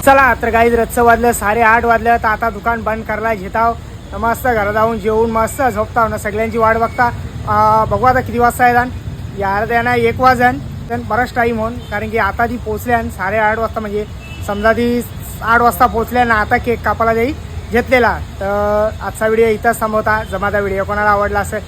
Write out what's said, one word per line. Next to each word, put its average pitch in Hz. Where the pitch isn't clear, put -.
चला, 269
तर 226
गाईज, 233
रातचं 233
वाजलं 233
साडेआठ 220
वाजलं, 233
तर 233
आता 220
दुकान 214
बंद 220
करायला 220
घेत 196
आहो. 226
तर 196
मस्त 226
घरात 208
जाऊन 220
जेवून 220
मस्त 226
झोपता 220
ना, 214
सगळ्यांची 214
वाट 220
बघता. 226
अं, 214
बघू 208
आता 247
किती 220
वाजता 240
आहे 247
जाण. 247
यार, 196
द्या 233
ना, 247
एक 233
वाजन, 254
पण 240
बराच 233
टाइम 233
होऊन, 220
कारण 214
की 214
आता 196
ती 240
पोचल्या 220
आणि 226
साडेआठ 214
वाजता, 226
म्हणजे 208
समजा 208
ती 240
आठ 233
वाजता 240
पोचल्या 226
ना, 233
आता 214
केक 233
कापायला 226
जाई 233
घेतलेला. 233
तर 208
आजचा 202
व्हिडिओ 220
इथंच 220
थांबवता. 214
जर 190
माझा 202
व्हिडिओ 196
कोणाला 208
आवडला 202
असेल 202